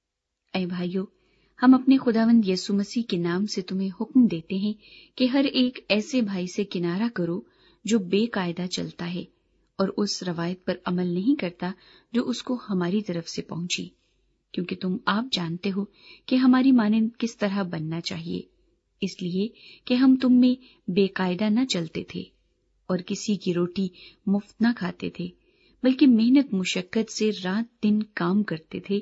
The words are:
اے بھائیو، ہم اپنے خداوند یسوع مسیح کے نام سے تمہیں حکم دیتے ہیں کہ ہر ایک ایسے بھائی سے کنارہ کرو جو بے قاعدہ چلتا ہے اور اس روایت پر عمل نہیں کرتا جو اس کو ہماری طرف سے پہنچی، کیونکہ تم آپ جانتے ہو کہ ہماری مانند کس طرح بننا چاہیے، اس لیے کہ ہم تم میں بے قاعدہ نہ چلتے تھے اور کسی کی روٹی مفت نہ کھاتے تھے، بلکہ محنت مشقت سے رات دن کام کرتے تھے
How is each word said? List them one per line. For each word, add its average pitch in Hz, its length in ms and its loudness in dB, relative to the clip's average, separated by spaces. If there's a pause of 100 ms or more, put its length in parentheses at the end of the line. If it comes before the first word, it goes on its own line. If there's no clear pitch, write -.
(540)
اے 185 120 -2
بھائیو، 180 380 -4 (600)
ہم 262 100 10
اپنے 262 240 6
خداوند 226 520 4
یسوع 185 260 0
مسیح 202 280 -2
کے 196 140 -2
نام 175 280 0
سے 202 160 -6
تمہیں 190 280 -4 (120)
حکم 233 260 4
دیتے 170 280 -4
ہیں 208 180 -2 (440)
کہ 254 80 2
ہر 277 280 2
ایک 254 260 0 (100)
ایسے 214 320 0
بھائی 190 260 -4
سے 202 180 -4
کنارہ 185 480 -2
کرو 175 280 -4 (420)
جو 220 160 2
بے 190 260 0
قاعدہ 180 420 -4
چلتا 170 460 -8
ہے 175 100 -6 (520)
اور 190 120 0 (100)
اس 202 260 -4
روایت 175 420 -6
پر 180 100 -2 (100)
عمل 180 220 -2
نہیں 185 320 0
کرتا 180 320 -6 (400)
جو 240 180 -2
اس 233 140 -6
کو 247 160 -6 (100)
ہماری 185 320 0
طرف 170 280 -8
سے - 120 -8
پہنچی، 175 480 -8 (600)
کیونکہ 185 300 -6
تم 185 240 -4
آپ 202 260 0
جانتے 175 400 -6
ہو 196 140 -4 (400)
کہ 254 100 0
ہماری 262 360 4
مانند 220 460 4
کس 226 200 -6
طرح 202 260 -2
بننا 165 380 -6
چاہیے، 180 400 -8 (600)
اس 185 200 -6
لیے 185 260 -2 (380)
کہ 247 80 0
ہم 262 220 6
تم 254 180 2
میں 254 220 6 (360)
بے 190 160 4
قاعدہ 185 360 -2
نہ 214 220 2
چلتے 170 380 -6
تھے 180 200 -10 (600)
اور 185 120 -2
کسی 202 380 -4
کی 180 180 -4
روٹی 175 340 -2 (380)
مفت - 360 -2
نہ 226 140 4
کھاتے 180 340 -8
تھے، 175 180 -10 (560)
بلکہ 262 240 4
محنت 247 460 6
مشقت 185 580 -2
سے 214 200 0 (120)
رات 202 400 -4
دن 214 200 4
کام 190 400 0
کرتے 175 360 -8
تھے 196 220 -4